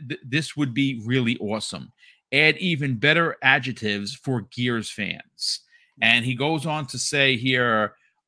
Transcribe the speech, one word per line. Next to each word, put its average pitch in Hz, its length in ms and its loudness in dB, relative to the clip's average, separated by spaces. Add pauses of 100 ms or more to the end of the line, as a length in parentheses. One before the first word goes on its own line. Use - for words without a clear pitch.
th-, 147 160 -10
this 139 320 -4
would 135 180 -2
be 135 300 0
really 120 340 2
awesome. 101 540 -6 (400)
Add 151 260 4
even 147 380 0
better 156 460 2
adjectives 123 720 0
for 127 280 -4
Gears 120 480 -4
fans. - 720 -8 (420)
And 117 220 4
he 127 100 -2
goes 151 320 -2
on 151 220 -4
to 131 100 -10
say 135 380 2
here, 120 580 0 (340)